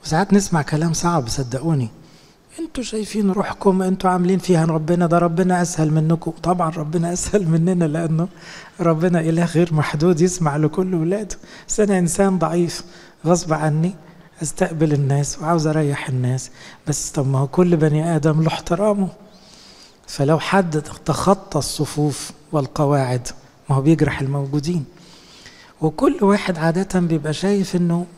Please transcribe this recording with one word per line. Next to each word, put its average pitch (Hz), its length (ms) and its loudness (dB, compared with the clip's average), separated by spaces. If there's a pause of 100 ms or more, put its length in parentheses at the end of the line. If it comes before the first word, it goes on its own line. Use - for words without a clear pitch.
وساعات 185 300 0
نسمع 196 280 2
كلام 156 320 -2
صعب، 165 340 0
صدقوني. 135 600 -2 (720)
"انتوا 320 240 -8
شايفين 208 480 -2
روحكم، 190 500 0
انتوا 185 280 0
عاملين 180 300 2
فيها 165 260 2
ربنا، 165 420 0
ده 165 100 4
ربنا 175 440 2
اسهل 160 300 0
منكم". 160 400 0
طبعًا 170 380 -2
ربنا 165 440 -4
اسهل 185 340 -2
مننا، 170 380 2
لانه 160 420 -2 (520)
ربنا 170 400 2
اله 165 260 0
غير 170 280 2
محدود، 151 480 2
يسمع 170 360 0
لكل 180 380 0
ولاده. 180 400 -2 (320)
بس - 120 -6
انا 202 200 4
انسان 185 400 2
ضعيف، 165 440 0 (420)
غصب 165 280 2
عني 156 420 0 (480)
استقبل 160 500 0
الناس 143 460 0
وعاوز 160 280 0
اريح 151 420 0
الناس. 127 420 -2 (360)
بس 147 220 -4
طب 135 180 -2
ما 135 120 0
هو 139 80 0
كل 175 300 4
بني 156 380 2
ادم 156 260 2
له 160 60 2
احترامه، 196 600 -2 (1000)
فلو 147 320 0
حد 170 420 0
تخطى - 800 -2
الصفوف 147 720 -4 (200)
والقواعد، 135 760 0 (420)
ما 139 60 2
هو 135 60 2
بيجرح 147 400 2
الموجودين. 139 640 -4 (960)
وكل 254 400 0
واحد 196 360 2
عادة 165 420 0
بيبقى 160 340 -2
شايف 190 420 -2
انه 175 300 0 (120)